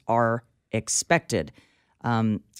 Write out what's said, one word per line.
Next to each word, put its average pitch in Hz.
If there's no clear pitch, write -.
are 117
expected. 110
Um, 113